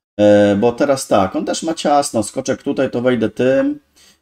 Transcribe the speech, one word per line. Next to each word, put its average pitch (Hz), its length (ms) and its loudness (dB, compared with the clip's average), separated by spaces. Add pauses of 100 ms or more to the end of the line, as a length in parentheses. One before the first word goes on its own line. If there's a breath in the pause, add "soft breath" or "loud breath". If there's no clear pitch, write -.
(200)
E, 104 360 6
bo 117 160 2
teraz 139 360 -2
tak, 101 280 0
on - 100 -4
też - 180 -6
ma 165 100 -4
ciasno. 143 500 -2
Skoczek 131 400 -6
tutaj, 135 280 -4
to 120 100 -4
wejdę 120 280 0
tym. 135 500 -2 (420 soft breath)